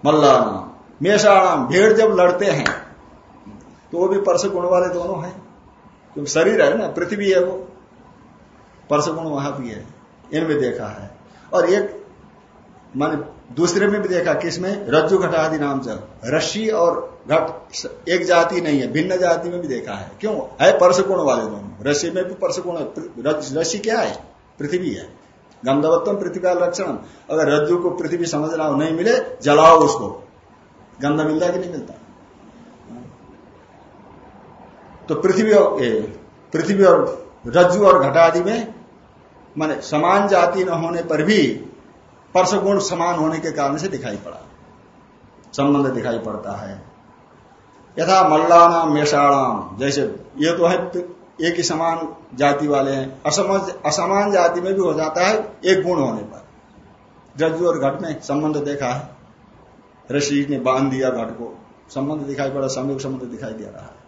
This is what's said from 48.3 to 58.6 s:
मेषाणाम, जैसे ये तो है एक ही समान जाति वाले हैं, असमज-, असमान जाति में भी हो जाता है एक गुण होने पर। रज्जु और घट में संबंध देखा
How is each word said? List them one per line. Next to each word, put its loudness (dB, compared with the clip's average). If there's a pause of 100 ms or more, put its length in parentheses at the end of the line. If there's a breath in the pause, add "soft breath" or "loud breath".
मेषाणाम, 2
जैसे -2 (360)
ये 0
तो 2
है 2 (640)
एक 0
ही -4
समान -4 (260)
जाति 0
वाले 0
हैं, -8
असमज-, -2 (120)
असमान 0
जाति 2
में -4
भी -2
हो 0
जाता -2
है 2 (280)
एक 4
गुण -2
होने -2
पर। -12
रज्जु 0
और 0
घट -2
में -8
संबंध -2
देखा -4